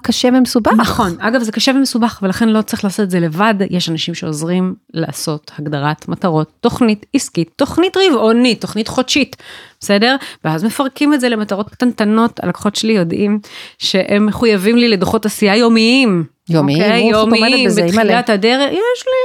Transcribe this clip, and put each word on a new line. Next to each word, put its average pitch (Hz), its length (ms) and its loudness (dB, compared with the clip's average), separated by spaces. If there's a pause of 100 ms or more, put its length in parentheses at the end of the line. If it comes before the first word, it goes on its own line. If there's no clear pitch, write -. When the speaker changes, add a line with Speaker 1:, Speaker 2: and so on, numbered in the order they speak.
Speaker 1:
קשה - 300 0
ומסובך. 254 440 2
Speaker 2:
נכון, 202 420 0
אגב, 233 220 0
זה 220 100 -6
קשה 254 240 0
ומסובך, 247 460 0
ולכן 196 280 0
לא 214 120 2
צריך 214 220 -6
לעשות 202 200 -2
את 190 80 -4
זה 180 80 0
לבד, 170 340 0 (160)
יש 175 200 -2
אנשים 165 240 -6
שעוזרים 175 600 -4 (200)
לעשות 151 680 -6
הגדרת 147 480 -4
מטרות, 160 520 -2
תוכנית 226 540 0
עסקית, - 420 -4
תוכנית 339 420 0
רבעונית, 240 640 2
תוכנית 208 260 -6
חודשית, - 480 -2 (460)
בסדר? 214 340 2 (300)
ואז 160 180 -4
מפרקים 277 500 0
את 277 80 0
זה 247 80 0
למטרות 214 400 -4
קטנטנות, 226 760 0
הלקוחות 190 320 -4
שלי 220 180 0
יודעים 202 460 0 (400)
שהם 202 460 0
מחויבים 208 520 2
לי 240 100 4
לדוחות 202 380 0
עשייה 202 300 0
יומיים. 226 380 4 (560)
Speaker 1:
יומיים? 151 320 2
Speaker 2:
אוקיי? 214 220 2
Speaker 1:
אוף, 220 200 4
את 220 40 2
עומדת 226 140 2
Speaker 2:
יומיים, 254 260 2
Speaker 1:
בזה, 190 160 2
אימא'לה. 196 200 2
Speaker 2:
בתחילת 233 260 0
הדרך, 233 420 2
יש 330 60 -2 (280)
לי 523 60 -2 (140)